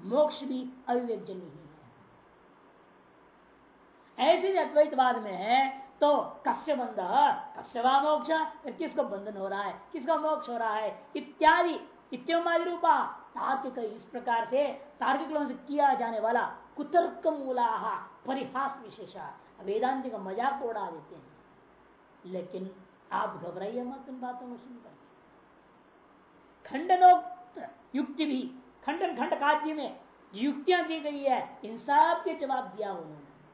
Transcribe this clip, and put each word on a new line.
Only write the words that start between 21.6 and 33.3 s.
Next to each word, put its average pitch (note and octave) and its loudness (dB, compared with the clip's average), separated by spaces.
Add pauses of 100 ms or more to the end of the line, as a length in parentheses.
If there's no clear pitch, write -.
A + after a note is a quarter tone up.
लेकिन F#3 -8 (420)
आप G3 -4
घबराइए G#3+ -8
मत C4 -10
इन B3+ -12
बातों B3 -10
को A#3+ -12
सुनकर, A#3+ -20 (1700)
खंडनोक्त F4+ 6 (260)
युक्ति D4 -2
भी C4 -2 (480)
खंडन E4+ -2
खंड D#4+ 0
काव्य D4+ 2
में C4+ -8 (340)
युक्तियां D4 2
दी D#4+ -6
गई C#4+ -6
है, B3+ 0
इन A3+ -10
सब D#4 4
के E4 -2
जवाब C4+ -4
दिया G3 -8
उन्होंने। D#3 -12 (240)